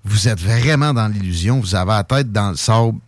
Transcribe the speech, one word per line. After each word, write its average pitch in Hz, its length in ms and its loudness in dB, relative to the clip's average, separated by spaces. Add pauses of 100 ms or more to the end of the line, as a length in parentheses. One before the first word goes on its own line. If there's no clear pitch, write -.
vous 104 240 0
êtes 98 100 -2
vraiment 135 540 2
dans 110 160 0
l'illusion. 98 500 -2
Vous 101 160 -2
avez 92 160 0
la 104 140 0
tête 131 260 -2
dans 101 200 0
le 82 40 -4
sable 113 420 2 (100)